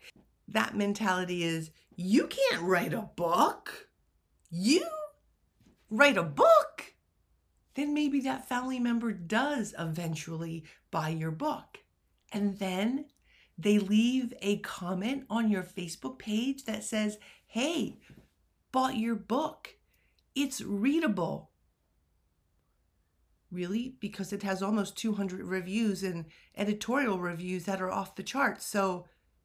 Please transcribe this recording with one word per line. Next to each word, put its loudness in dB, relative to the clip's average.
That 0
mentality 0
is, -2
"You 4
can't 0
write 2
a -4
book. 0
You 4
write 6
a 2
book?" 4
Then -2
maybe 2
that -4
family -2
member 2
does 0
eventually -6
buy -2
your -2
book. -6
And 0
then 0
they 4
leave 4
a 2
comment -4
on 2
your 2
Facebook -8
page -2
that -6
says, -2
"Hey, -2
bought 2
your 0
book. -4
It's -2
readable." 0
Really? -4
Because -6
it -6
has -2
almost 0
two -2
hundred -4
reviews 0
and -4
editorial 0
reviews -4
that -2
are -2
off -4
the -10
charts. -2
So, 0